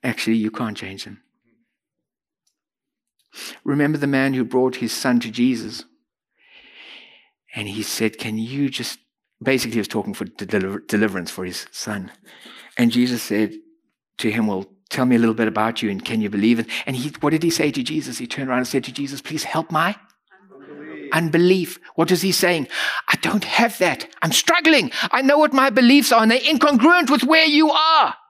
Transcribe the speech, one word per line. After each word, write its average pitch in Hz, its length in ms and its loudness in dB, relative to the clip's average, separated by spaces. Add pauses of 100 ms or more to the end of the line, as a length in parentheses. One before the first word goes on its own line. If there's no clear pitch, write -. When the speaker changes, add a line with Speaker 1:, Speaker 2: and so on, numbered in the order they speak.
Speaker 1:
Actually, 113 320 -2
you 110 160 -2
can't 107 260 -8
change 95 280 -14
them. 101 180 -20 (2500)
Remember 147 340 0
the 147 80 -2
man 135 300 0
who 123 100 0
brought 127 300 0
his 117 160 -6
son 123 300 0
to 117 100 -10
Jesus? 117 520 -2 (1700)
And 104 120 -8
he 104 140 -8
said, - 380 -4
"Can 110 180 -8
you 131 320 -4
just," - 300 -10 (420)
basically 120 320 -2
he 117 60 0
was 98 80 -4
talking 104 260 -6
for 98 120 -8
de-, - 200 -14
deliver-, 98 360 -4
deliverance 95 500 -2
for - 120 -10
his 90 280 -10
son. 101 400 -12 (640)
And 120 140 2
Jesus 123 320 0
said 104 320 -2 (640)
to 110 100 -2
him, 110 160 -2
"Well, 98 260 -4 (200)
tell 131 160 0
me 127 80 4
a 117 40 4
little 113 140 2
bit 113 140 0
about 110 340 -2
you 113 80 -2
and 98 160 -6
can 110 160 -4
you 104 80 -2
believe 110 300 0
it?" 113 80 -6 (180)
And 135 100 -6
he, 127 140 -6 (120)
what 147 100 0
did 156 100 0
he 170 80 0
say 151 220 0
to 135 100 -6
Jesus? 127 380 -8
He 123 80 -10
turned 135 220 -8
around 127 100 0
and 123 80 -4
said 135 160 -2
to 131 80 -12
Jesus, 139 300 -10
"Please 151 240 -8
help - 260 -6
my 165 240 0 (580)
Speaker 2:
Unbelief. - 600 -18
Speaker 1:
unbelief." 170 680 2 (160)
What 165 160 2
is 170 100 2
he 190 100 0
saying? 170 360 0 (400)
"I - 160 0
don't - 220 -2
have - 340 0
that. 160 280 0 (140)
I'm - 120 -2
struggling. 320 580 4 (200)
I 254 120 0
know 285 160 6
what 302 120 4
my 269 200 4
beliefs 254 400 6
are 226 100 6
and 220 80 4
they're 247 100 4
incongruent 294 720 4
with 269 140 4
where 320 240 6
you 302 240 4
are." 311 460 4 (120)